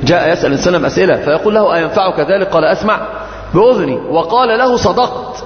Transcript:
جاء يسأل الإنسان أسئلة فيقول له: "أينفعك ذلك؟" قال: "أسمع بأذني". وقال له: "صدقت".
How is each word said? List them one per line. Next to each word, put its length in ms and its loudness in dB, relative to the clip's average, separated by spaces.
جاء 300 2
يسأل 140 -2
الإنسان 380 0
أسئلة 300 2
فيقول 400 0
له: 200 2
"أينفعك 440 -2
ذلك؟" 280 0
قال: 180 0
"أسمع 340 0
بأذني". 440 2
وقال 460 0
له: 200 2
"صدقت". 680 -2